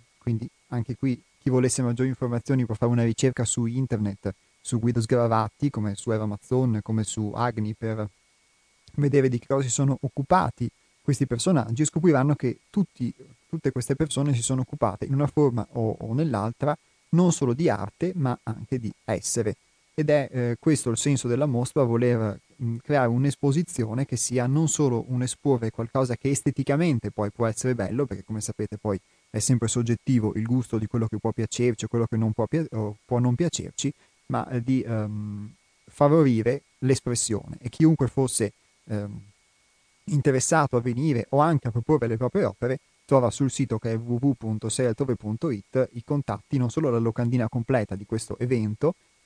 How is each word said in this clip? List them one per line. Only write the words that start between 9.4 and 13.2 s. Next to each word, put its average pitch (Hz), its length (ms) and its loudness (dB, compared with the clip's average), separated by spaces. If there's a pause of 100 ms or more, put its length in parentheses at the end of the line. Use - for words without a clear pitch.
cosa 135 160 2
si 127 60 -4
sono 135 320 2
occupati 139 680 0 (320)
questi 139 240 0
personaggi, 120 560 2
e 156 40 2
scopriranno 147 500 4
che 123 240 -2 (100)
tutti, 131 420 -2 (380)